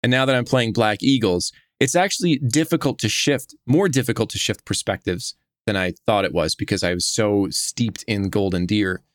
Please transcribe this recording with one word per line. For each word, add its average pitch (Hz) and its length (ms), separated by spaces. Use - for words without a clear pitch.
And 123 80
now 131 140
that 135 100
I'm 123 100
playing 117 280
Black 107 300
Eagles, 107 500
it's - 160
actually 175 440
difficult 143 640
to 107 80
shift, - 460
more 170 220
difficult 120 420
to - 80
shift - 260
perspectives - 720
than 104 100
I 92 160
thought 104 180
it 73 100
was 80 200
because 101 280
I 90 120
was 87 120
so 104 440
steeped - 540
in 101 260
Golden 95 360
Deer 98 360